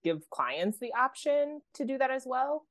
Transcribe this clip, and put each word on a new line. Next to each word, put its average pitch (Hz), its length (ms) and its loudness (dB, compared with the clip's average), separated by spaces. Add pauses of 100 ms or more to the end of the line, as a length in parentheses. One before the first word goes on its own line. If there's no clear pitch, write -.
give 160 280 0
clients 156 480 0
the 240 140 -6
option 294 680 2 (140)
to 277 100 -2
do 269 140 0
that 262 100 4
as 262 160 -2
well. 277 440 0